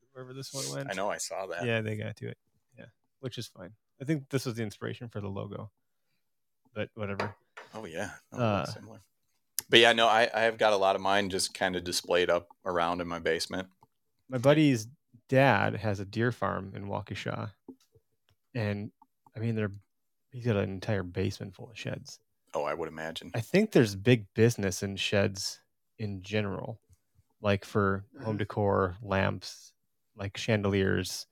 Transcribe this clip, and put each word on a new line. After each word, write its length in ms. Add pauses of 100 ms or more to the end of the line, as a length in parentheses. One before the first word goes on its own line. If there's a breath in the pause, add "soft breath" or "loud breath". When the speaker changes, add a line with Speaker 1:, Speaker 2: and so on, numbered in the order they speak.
(120)
Speaker 1:
wherever 220
this 200
one 160
went. 220
Speaker 2:
I 20
know, 160
I 80
saw 300
that. 180
Speaker 1:
Yeah, 160
they 160
got 200
to 120
it. 80 (400)
Yeah, 80 (340)
which 180
is 100
fine. 260 (280)
I 40
think 240
this 160
was 100
the 80
inspiration 460
for 120
the 80
logo, 420 (1000)
but 220
whatever. 400 (380)
Speaker 2:
Oh, 120
yeah. 260 (200)
No, 80
it 120
looks 200
Speaker 1:
Uh, 20
Speaker 2:
similar. 300 (680)
But 100
yeah, 140
no, 140
I, 260
I 100
have 140
got 160
a 40
lot 180
of 60
mine 280
just 240
kinda 280
displayed 480
up 200 (160)
around 360
in 60
my 120
basement. 500 (600)
Speaker 1:
My 80
buddy's 500 (420)
dad 460
has 240
a 60
deer 260
farm 440
in 120
Waukesha, 680 (1000)
and, 360 (440)
I 40
mean, 160
they're, 180 (580)
he's 140
got 120
an 140
entire 320
basement 520
full 160
of 80
sheds. 400 (340)
Speaker 2:
Oh, 120
I 80
would 140
imagine. 460
Speaker 1:
I 80
think 300
there's 240
big 400
business 480
in 120
sheds 640 (380)
in 240
general, 580 (640)
like, 240
for 400 (120)
home 200
Speaker 3:
Mm-hmm. 0
Speaker 1:
decor, 640
lamps, 720 (420)
like, 220
chandeliers, 960